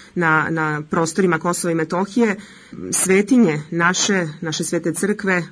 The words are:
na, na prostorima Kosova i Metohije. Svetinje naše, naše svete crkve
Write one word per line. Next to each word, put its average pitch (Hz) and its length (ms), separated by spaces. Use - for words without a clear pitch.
na, 156 360
na 151 400
prostorima 175 480
Kosova 175 340
i - 20
Metohije. 185 600
Svetinje 196 640
naše, 175 560
naše 160 240
svete 165 280
crkve 190 600